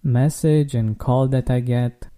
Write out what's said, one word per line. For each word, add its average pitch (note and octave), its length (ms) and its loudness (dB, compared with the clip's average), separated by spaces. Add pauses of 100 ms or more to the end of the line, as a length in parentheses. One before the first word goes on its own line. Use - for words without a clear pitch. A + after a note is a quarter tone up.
message C#3+ 760 2
and A2 200 -2
call C3 320 0
that C3 220 0
I B2 80 0
get. B2 480 -2 (120)